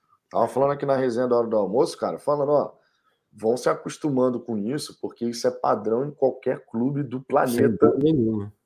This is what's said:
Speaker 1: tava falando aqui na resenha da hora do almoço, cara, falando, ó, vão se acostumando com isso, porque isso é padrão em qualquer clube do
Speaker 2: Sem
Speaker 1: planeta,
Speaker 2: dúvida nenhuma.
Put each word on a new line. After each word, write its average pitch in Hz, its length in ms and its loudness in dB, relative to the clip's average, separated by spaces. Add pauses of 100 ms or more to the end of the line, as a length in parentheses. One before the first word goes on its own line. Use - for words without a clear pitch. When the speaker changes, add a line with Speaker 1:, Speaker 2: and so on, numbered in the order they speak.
(300)
Speaker 1:
tava 107 180 2
falando 139 240 0
aqui 143 140 -6
na 135 100 2
resenha 127 320 0
da 123 100 2
hora 117 100 2
do 110 100 0
almoço, 107 420 0
cara, 90 180 -4
falando, 143 340 -2
ó, 131 200 2 (600)
vão 110 260 0
se 143 120 0
acostumando 131 680 0
com 113 180 -6
isso, 123 420 -6
porque - 260 -8
isso 117 220 -4
é 123 40 0
padrão 123 560 0
em 147 40 -10
qualquer 131 540 -2
clube 139 380 -2
do 127 140 -8
Speaker 2:
Sem 135 100 -12
Speaker 1:
planeta, 139 600 2
Speaker 2:
dúvida - 160 2
nenhuma. 110 500 0 (120)